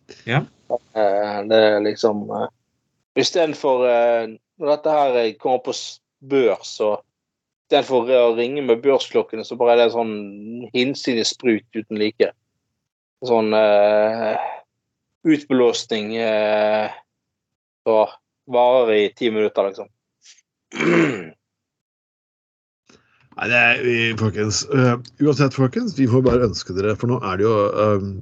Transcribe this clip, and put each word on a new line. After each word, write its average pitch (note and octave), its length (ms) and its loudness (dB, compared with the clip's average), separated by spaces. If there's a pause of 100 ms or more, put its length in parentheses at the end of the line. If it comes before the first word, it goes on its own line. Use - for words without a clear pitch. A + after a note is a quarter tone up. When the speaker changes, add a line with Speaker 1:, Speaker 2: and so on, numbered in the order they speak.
(260)
Speaker 1:
Ja. B2 200 -2 (260)
Speaker 2:
Eh, G#2 760 -2
det A2 100 4 (120)
er G#2 120 2
liksom, G#2+ 480 0
eh, G#2+ 160 -4 (720)
i C3 80 2
stedet D#3+ 320 -2
for, B2+ 240 0
eh, A#2 480 0 (280)
når D3 180 -2
dette D3 180 -2
her, C#3 240 2
eh, A2+ 220 -2
kommer B2+ 240 0
på B2+ 100 -4
s-, - 240 -14 (240)
børs, C3 560 0
så G#2+ 160 0
i - 720 -20
stedet C#3 240 2
for, A#2+ 160 2
eh, B2+ 80 2
å A#2+ 240 4
ringe C3+ 240 -4
med A#2 180 2
børsklokkene, A#2+ 640 0
så A#2+ 160 -10
bare A#2+ 160 4
er A#2+ 80 6
det A2+ 100 4
sånn A2 800 -8
hinsides B2 640 -2
sprut A2+ 400 -2
uten A2 240 -8
like. G#2+ 320 0 (960)
Sånn, A2 260 0
eh, G#2+ 840 2 (880)
utblåsning, A#2+ 880 0
eh, G#2+ 720 0 (960)
så A2 220 2 (420)
varer B2 480 2
i G#2 160 2
ti - 240 -4
minutter, G#2+ 320 0
liksom. G2 240 -12 (800)
<clears throat> D3+ 600 -2 (2000)
Speaker 3:
Nei, - 140 -6
det A#2+ 100 4
er, A#2+ 240 2
vi, A#2+ 100 2 (220)
folkens, G#2+ 460 -2 (100)
eh, B2+ 220 4 (260)
uansett, C#3+ 320 2
folkens, E3+ 400 -2
vi C3+ 160 0
får B2+ 160 4
bare B2 220 2
ønske F#2 260 -8
dere, G2+ 240 -2
for - 80 -4
nå A#2+ 160 -2
er F#2+ 160 -4
det G2+ 80 0
jo, A2+ 120 2 (120)
eh, G#2 360 0 (160)